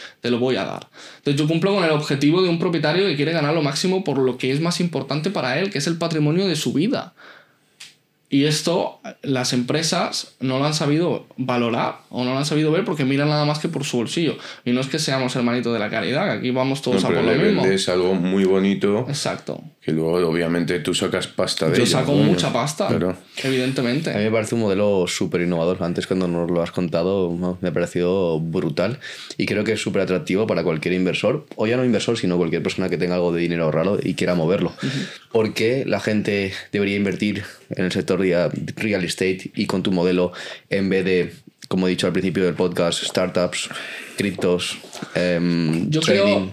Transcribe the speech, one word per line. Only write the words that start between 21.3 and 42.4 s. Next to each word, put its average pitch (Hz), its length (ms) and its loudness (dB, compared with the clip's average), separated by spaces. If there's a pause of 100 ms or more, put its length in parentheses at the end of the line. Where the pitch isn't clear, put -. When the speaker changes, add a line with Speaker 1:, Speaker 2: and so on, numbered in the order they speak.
Speaker 2:
de 87 60 2
Speaker 1:
Yo - 80 4
Speaker 2:
ello, 165 80 2
Speaker 1:
saco 143 240 2
Speaker 2:
¿no? 147 80 6
Speaker 1:
mucha 147 280 2
pasta, 143 360 -2
Speaker 2:
Claro. 90 280 0 (280)
Speaker 1:
evidentemente. 131 680 0
Speaker 3:
A 95 80 -2
mí 104 60 2
me 110 80 0
parece 110 240 0
un 117 60 2
modelo 101 440 2
súper 87 360 -2
innovador. 87 420 0
Antes, 87 240 -2
cuando 92 180 0
nos 85 240 0
lo 87 120 2
has 87 100 -4
contado, 90 580 0 (300)
me 92 80 -2
ha 82 40 -2
parecido 87 680 0
brutal. 85 580 -2 (400)
Y 101 80 0
creo 104 160 0
que 110 120 0
es 104 60 -2
súper 98 220 -2
atractivo 92 460 0
para 85 160 0
cualquier 82 300 0
inversor, 92 600 0
o 110 140 -2
ya 120 80 2
no 127 80 0
inversor, 117 340 0
sino 90 200 0
cualquier 85 260 0
persona 92 240 -2
que 85 100 -2
tenga 90 160 0
algo 87 180 2
de 85 80 0
dinero 85 260 0
ahorrado 80 360 0
y 92 120 -2
quiera 90 200 0
moverlo. 87 360 0 (120)
Speaker 1:
Ujú. 135 60 -2 (420)
Speaker 3:
¿Por 107 240 0
qué 123 320 0
la 101 140 0
gente 101 520 0 (200)
debería 101 240 0
invertir 101 480 0 (260)
en - 140 -2
el 90 80 0
sector 92 240 0
de 87 340 2 (260)
real 98 280 -2
estate 92 500 -2
y 104 120 -2
con 95 160 -2
tu 101 100 -2
modelo 90 400 2 (380)
en 98 180 0
vez 95 160 0
de, 90 300 0 (340)
como 92 180 2
he 92 40 2
dicho 90 160 0
al 90 80 0
principio 92 320 0